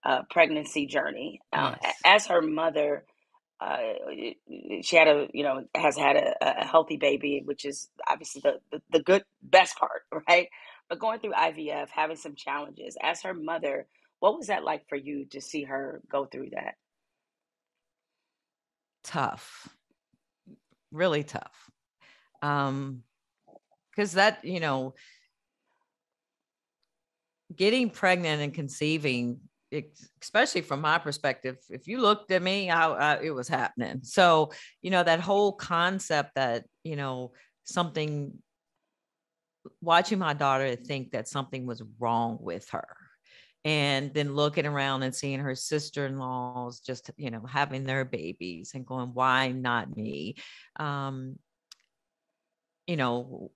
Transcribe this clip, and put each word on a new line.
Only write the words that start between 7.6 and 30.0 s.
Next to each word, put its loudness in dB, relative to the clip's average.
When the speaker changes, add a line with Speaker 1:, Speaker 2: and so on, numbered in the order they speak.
Speaker 1:
is -8
obviously -4
the, 2
the, -10
the 6
good, 6
best 6
part, -2
<laughs> -6
right? 8
But -6
going -2
through -6
I 2
V -6
F, -4
having -2
some -14
challenges. -10
As -2
her -6
mother, -4
what 4
was -10
that 0
like -2
for -6
you -8
to -12
see -8
her -8
go -2
through -12
that? -8
Speaker 2:
Tough. -6
Really 0
tough. -12
Um, -2
'cause 0
that, 4
you -4
know, -2
getting 4
pregnant 2
and -4
conceiving, -2
ex-, -10